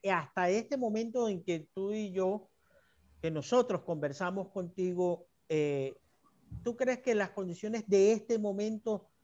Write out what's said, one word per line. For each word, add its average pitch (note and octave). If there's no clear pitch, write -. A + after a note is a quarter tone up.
hasta F3+
este A#3
momento A3+
en F3+
que E3
tú G3
y G#3+
yo, F#3+
que E3
nosotros G3
conversamos F3+
contigo, F3+
eh, C#3+
¿tú A#3
crees B3+
que A#3+
las G3
condiciones G#3
de G3
este A3+
momento, G#3